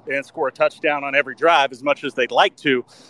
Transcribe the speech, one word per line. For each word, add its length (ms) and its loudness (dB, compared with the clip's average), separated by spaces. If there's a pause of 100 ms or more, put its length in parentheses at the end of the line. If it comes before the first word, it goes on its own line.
(100)
and 160 -6
score 220 -6
a 40 -6
touchdown 520 -2
on 100 -6
every 220 -2
drive 340 2
as 100 -18
much 220 -2
as 120 -8
they'd 180 -2
like 240 2
to, 280 -2 (260)